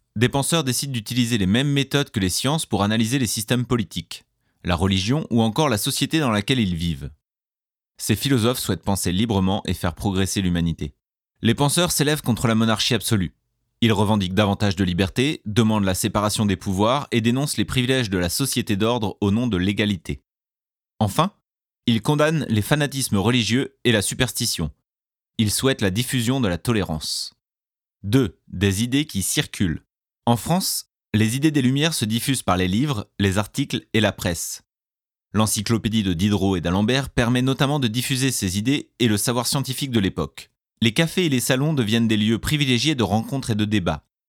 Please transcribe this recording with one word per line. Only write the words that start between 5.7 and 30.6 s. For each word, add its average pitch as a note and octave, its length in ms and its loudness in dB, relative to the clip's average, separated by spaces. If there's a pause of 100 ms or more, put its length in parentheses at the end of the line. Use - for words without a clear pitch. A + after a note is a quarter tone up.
société C3+ 420 -2
dans C#3 120 2
laquelle G#2+ 280 0
ils F#2+ 160 2
vivent. D2+ 360 -4 (880)
Ces - 180 0
philosophes B2+ 440 2
souhaitent - 240 -4
penser F#2+ 280 -2
librement F#2+ 540 0
et F2+ 100 -2
faire F2 180 -4
progresser F#2+ 480 -2
l'humanité. E2+ 540 -2 (480)
Les A2 100 4
penseurs C#3+ 380 0
s'élèvent D3 320 0
contre B2 240 0
la A2+ 80 2
monarchie A2+ 400 0
absolue. F#2+ 400 -2 (460)
Ils A2+ 120 4
revendiquent G2 400 2
davantage G2+ 420 2
de G2 80 0
liberté, F#2+ 600 -2
demandent A2 380 2
la F#2+ 100 0
séparation G#2 540 0
des F#2+ 100 0
pouvoirs G#2+ 540 0
et A#2 100 2
dénoncent C3 360 -2
les G#2+ 80 0
privilèges B2+ 440 -2
de F#2+ 80 -2
la F2 120 -2
société B2 460 -2
d'ordre A2 460 -2
au G2+ 80 2
nom A2+ 180 2
de A2 100 0
l'égalité. G2+ 640 -2 (760)
Enfin, D3+ 340 0 (520)
ils A3+ 160 2
condamnent D3+ 480 2
les G#2+ 140 2
fanatismes C#3 540 0
religieux A#2 680 0
et A#2+ 80 4
la G#2+ 100 4
superstition. A2 680 -4 (680)
Ils G#2+ 140 2
souhaitent C3 300 0
la G2 100 2
diffusion B2 500 -2
de A2+ 60 0
la F2 100 0
tolérance. E2+ 760 -4 (680)
Deux. G#2+ 440 0
Des G2 360 0
idées C3+ 220 0
qui F#3+ 160 -6
circulent. - 640 -4 (420)
En A#2 120 4
France, - 520 -2 (240)